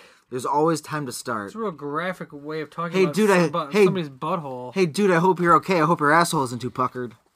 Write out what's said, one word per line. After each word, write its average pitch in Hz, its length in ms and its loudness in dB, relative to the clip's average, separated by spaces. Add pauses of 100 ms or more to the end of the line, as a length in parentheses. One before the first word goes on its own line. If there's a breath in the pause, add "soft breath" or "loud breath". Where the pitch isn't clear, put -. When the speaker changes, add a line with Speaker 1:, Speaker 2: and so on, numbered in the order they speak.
(280 loud breath)
Speaker 1:
There's 127 160 -8
always 147 360 2
time 151 260 -8
to 123 60 -8
start. 110 340 -8
Speaker 2:
It's 95 80 -14
a 214 40 -14
real 220 120 -6
graphic 160 600 -8
way 151 280 -10
of 147 80 -10
talking 170 300 -6
Speaker 1:
Hey, 190 60 4
Speaker 2:
about 156 100 0
Speaker 1:
dude, 202 160 4
I, 180 140 4
Speaker 2:
some 147 80 0
bu-, 160 180 -4
Speaker 1:
hey, 202 140 4
Speaker 2:
somebody's 170 260 2
butthole. 135 640 -8
Speaker 1:
hey, 190 100 0
dude, 185 280 2
I 165 80 4
hope 180 180 2
you're 175 160 6
okay. 170 260 4
I 156 40 4
hope 160 160 2
your 147 100 2
asshole 165 320 4
isn't 123 160 -6
too 120 120 -6
puckered. 123 440 -6 (220)